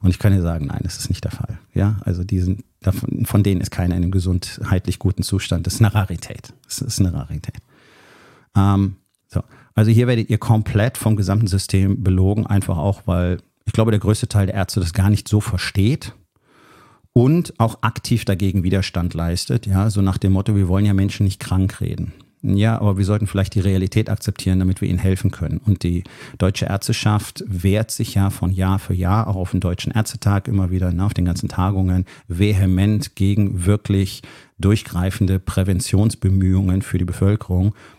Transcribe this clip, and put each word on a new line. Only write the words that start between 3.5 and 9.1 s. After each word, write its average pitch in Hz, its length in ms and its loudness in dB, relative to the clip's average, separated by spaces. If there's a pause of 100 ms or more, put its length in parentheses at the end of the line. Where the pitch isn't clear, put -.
ist 95 100 -6
keiner 90 240 0
in 87 80 0
einem 90 80 0
gesundheitlich 90 880 -2
guten 92 240 -2
Zustand. 90 440 -2
Das 92 80 -4
ist 101 60 0
eine 113 120 4
Rarität. - 600 -6 (120)
Das - 160 -10
ist - 180 -6
eine 90 140 2
Rarität. 76 440 -8 (960)
Ähm, 98 400 4 (320)